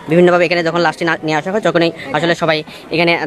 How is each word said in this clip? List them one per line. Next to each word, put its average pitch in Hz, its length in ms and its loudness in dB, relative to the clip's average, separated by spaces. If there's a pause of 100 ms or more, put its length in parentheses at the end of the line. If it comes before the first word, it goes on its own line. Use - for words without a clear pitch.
বিভিন্নভাবে 175 360 4
এখানে 175 180 0
যখন 165 160 -2
লাশটি 165 260 0
না-, 165 180 0
নিয়ে 156 140 -2
আসা 170 140 -4
হয়, 214 100 -2
তখনই 170 300 2 (220)
আসলে 165 220 0
সবাই 156 280 -2 (280)
এখানে 170 360 2